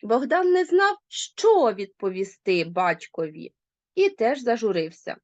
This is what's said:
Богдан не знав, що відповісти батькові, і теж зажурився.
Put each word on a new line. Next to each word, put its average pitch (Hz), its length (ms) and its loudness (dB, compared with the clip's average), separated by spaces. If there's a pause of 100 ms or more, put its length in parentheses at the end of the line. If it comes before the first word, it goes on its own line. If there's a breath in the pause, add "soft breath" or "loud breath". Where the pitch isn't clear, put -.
Богдан 269 500 0
не 370 140 2
знав, 392 320 2 (100)
що 370 640 2
відповісти 190 920 -4
батькові, 170 880 -6 (420)
і 392 140 2
теж 269 320 -2
зажурився. 220 840 -4